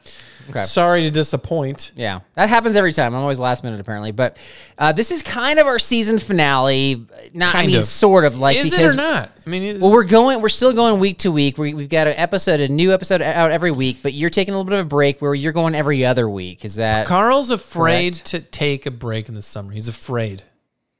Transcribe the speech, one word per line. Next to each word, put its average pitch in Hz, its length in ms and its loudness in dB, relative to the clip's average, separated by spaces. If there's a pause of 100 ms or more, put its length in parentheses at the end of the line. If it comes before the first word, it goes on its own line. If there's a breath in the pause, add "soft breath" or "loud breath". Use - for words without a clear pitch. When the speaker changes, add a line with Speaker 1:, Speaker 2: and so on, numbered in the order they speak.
(500 loud breath)
Speaker 1:
Okay. 123 140 -6
Speaker 2:
Sorry 175 380 2
to 156 100 0
disappoint. 147 840 -4
Speaker 1:
Yeah, 101 240 -6 (160)
that 202 140 2
happens 226 280 0
every 180 160 2
time. 120 200 0
I'm 127 80 -4
always 139 180 -2
last 127 260 -4
minute, 107 160 -8
apparently. 107 320 -8
But, 120 240 -2 (400 loud breath)
uh, 156 160 2
this 220 180 -2
is 339 100 -6
kind 277 380 0
of 294 80 4
our 247 120 0
season 226 400 0
finale. 135 880 0 (280)
Not, 175 160 0
I 175 100 2
Speaker 2:
Kind 165 80 2
Speaker 1:
mean, - 120 4
Speaker 2:
of. 107 60 0
Speaker 1:
sort 190 380 4
of, 131 160 2
like, 139 160 4
Speaker 2:
Is 285 120 2
it 359 100 0
Speaker 1:
because 302 160 6
Speaker 2:
or 262 40 0
not? 285 320 -2 (160)
I 165 40 -10
mean, 185 140 -4
it's 202 180 -6
Speaker 1:
well, 196 100 6
we're 226 140 6
going, 226 360 4
we're 214 60 0
still 254 240 2
going 226 300 2
week 190 180 0
to 185 140 0
week. 143 240 0
We, 147 160 -4
we've 143 160 -8
got 156 180 2
an 147 80 2
episode, 170 460 0
a 135 80 0
new 170 240 2
episode 185 280 0
out 160 300 2
every 165 200 0
week, 127 300 -2
but 139 120 -4
you're 151 160 -2
taking 196 240 -2
a 196 40 -4
little 190 120 -6
bit 202 100 0
of 180 60 -4
a 151 40 -10
break 143 320 0
where 143 140 -2
you're 143 160 -4
going 165 240 0
every 147 300 0
other 123 240 0
week. 92 340 -10
Is 101 120 -10
that 110 320 0
Speaker 2:
Carl's 240 440 0
afraid 175 640 -2
Speaker 1:
correct? - 140 -14
Speaker 2:
to 170 120 -6
take 143 460 -4
a 143 60 -6
break 113 360 -8
in 110 80 -14
the 104 60 -10
summer. 101 320 -12
He's 110 160 -8
afraid. 110 540 -8 (560)